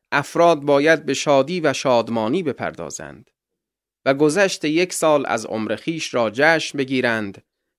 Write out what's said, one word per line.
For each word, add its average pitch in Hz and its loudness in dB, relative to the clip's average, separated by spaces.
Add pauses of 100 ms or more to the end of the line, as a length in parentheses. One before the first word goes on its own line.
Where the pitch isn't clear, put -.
(120)
افراد 160 2
باید 143 2
به 139 -2
شادی 143 0
و 151 0
شادمانی 117 0
بپردازند 80 -8 (760)
و 131 2
گذشت 160 2
یک 170 0
سال 151 2
از 110 -4
عمر 107 -4
خیش - -8
را 117 0
جشن 151 0
بگیرند 120 -2 (360)